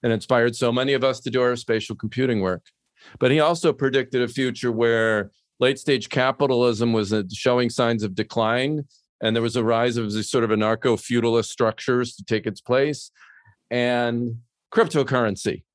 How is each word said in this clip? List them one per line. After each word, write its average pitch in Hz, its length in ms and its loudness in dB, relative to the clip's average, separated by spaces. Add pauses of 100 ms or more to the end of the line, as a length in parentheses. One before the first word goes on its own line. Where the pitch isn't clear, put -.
and 120 80 2
inspired 117 460 2
so 120 160 0
many 131 180 0
of 131 140 0
us 127 160 0
to - 80 -8
do 127 120 0
our 123 140 2
spatial 113 400 -4
computing 117 460 -2
work. 92 220 -2 (540)
But 127 140 4
he 151 80 4
also 165 320 2
predicted 135 500 0
a 123 60 0
future 123 460 -4
where 113 580 2 (300)
late 135 180 2
stage 131 300 0
capitalism 123 800 2
was, 107 220 0
uh, 107 180 0
showing 123 380 0
signs 117 340 0
of 98 100 -4
decline, 120 720 -2 (400)
and 113 100 2
there 117 80 2
was 117 140 -2
a 123 80 0
rise 117 320 2
of 110 160 -2
these 107 180 -4
sort 123 140 2
of 110 60 0
anarcho-feudalist 113 960 2
structures 123 680 -2
to - 120 -18
take 110 200 -2
its 101 140 -6
place, 139 500 -2 (600)
and 120 640 -2 (380)
cryptocurrency 123 880 0 (120)